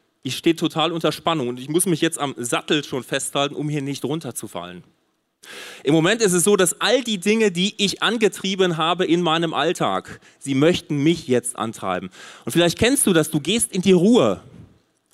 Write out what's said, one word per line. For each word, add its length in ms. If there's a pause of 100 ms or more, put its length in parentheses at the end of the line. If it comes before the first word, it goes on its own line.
(220)
Ich 140
stehe 200
total 360
unter 180
Spannung 380
und 120
ich 80
muss 160
mich 160
jetzt 180
am 200
Sattel 460
schon 180
festhalten, 520
um 140
hier 140
nicht 220
runterzufallen. 800 (1000)
Im 100
Moment 300
ist 100
es 120
so, 120
dass 240
all 220
die 160
Dinge, 320
die 260
ich 260
angetrieben 720
habe 280
in 160
meinem 320
Alltag, 680 (180)
sie 160
möchten 480
mich 240
jetzt 300
antreiben. 540 (340)
Und 80
vielleicht 260
kennst 280
du 60
das, 180
du 100
gehst 320
in 100
die 100
Ruhe 480 (720)